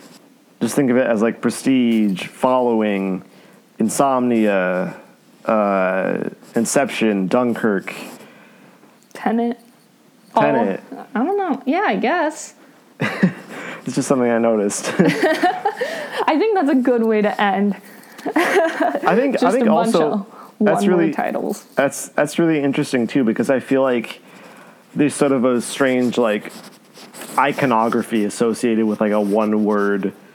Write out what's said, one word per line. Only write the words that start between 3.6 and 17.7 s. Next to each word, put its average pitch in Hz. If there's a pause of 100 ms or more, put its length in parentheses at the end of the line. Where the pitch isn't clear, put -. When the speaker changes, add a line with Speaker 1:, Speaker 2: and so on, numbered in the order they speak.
Speaker 1:
Insomnia, 110 (500)
uh, 95 (260)
Inception, 110
Dunkirk. 113 (1200)
Speaker 2:
Tenet. 233 (760)
Speaker 1:
Tenet. 196 (100)
Speaker 2:
All, -
I 220
don't 392
know. 359
Yeah, 330
I 233
guess. 302 (460)
Speaker 1:
<laughs> - (800)
It's 127
just 135
something 127
I 117
noticed. 110
<laughs> -
Speaker 2:
I 427
think 440
that's 302
a 294
good 247
way 220
to 208
end. 202 (260)